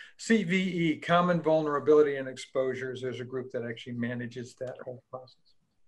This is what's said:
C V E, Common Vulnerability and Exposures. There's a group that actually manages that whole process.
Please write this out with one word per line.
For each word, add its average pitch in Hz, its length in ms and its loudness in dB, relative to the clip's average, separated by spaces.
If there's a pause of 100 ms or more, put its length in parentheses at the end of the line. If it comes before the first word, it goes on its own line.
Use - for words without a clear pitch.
(180)
C 220 260 4
V 170 140 0
E, 175 400 0
Common 175 420 4
Vulnerability 151 760 4
and 135 120 -6
Exposures. 131 760 -4
There's 123 180 -6
a 127 40 -8
group 127 280 -8
that 117 120 -4
actually 117 300 -10
manages 120 680 -6
that 127 240 -8
whole 123 280 -14
process. - 420 -18 (340)